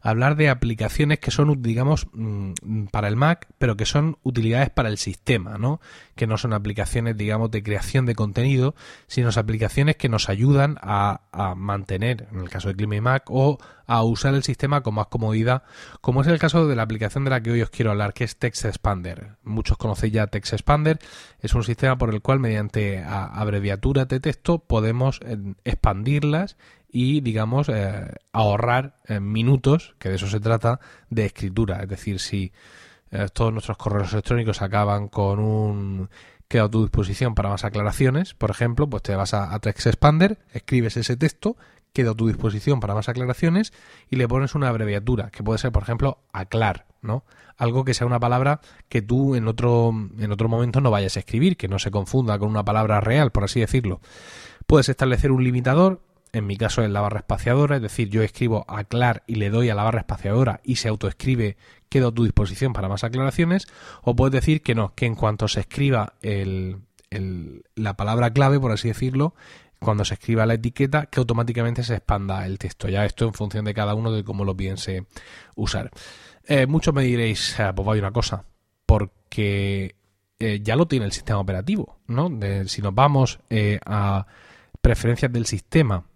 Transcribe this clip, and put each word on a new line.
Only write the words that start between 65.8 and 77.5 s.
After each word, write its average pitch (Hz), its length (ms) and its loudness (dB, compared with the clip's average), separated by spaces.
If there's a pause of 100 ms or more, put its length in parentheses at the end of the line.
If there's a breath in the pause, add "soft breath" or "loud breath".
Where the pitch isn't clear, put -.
el, 95 540 -4 (340)
el, 90 540 -8 (100)
la 107 200 -4
palabra 113 380 0
clave, 139 260 4
por 127 120 0
así 107 160 -2
decirlo, 131 480 -2 (420 loud breath)
cuando 104 280 0
se 98 100 -4
escriba 113 320 0
la 113 80 2
etiqueta, 135 500 0
que - 140 -2
automáticamente 117 640 -2
se 117 100 -2
expanda 95 540 -2
el 95 100 -6
texto. - 320 -6
Ya 101 160 0
esto 117 200 -2
en 107 100 -2
función 107 300 -4
de 104 100 -4
cada 104 180 -2
uno 113 180 -2
de 107 120 -2
cómo 101 200 -6
lo 95 140 -2
piense 95 480 -6 (500 loud breath)
usar. - 360 -4 (540 loud breath)
Eh, 139 200 4
muchos 156 300 0
me 135 80 2
diréis, 117 560 0